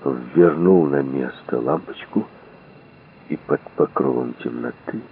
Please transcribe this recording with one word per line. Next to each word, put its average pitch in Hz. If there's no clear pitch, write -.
ввернул 80
на 69
место 64
лампочку -
и -
под -
покровом 62
темноты 60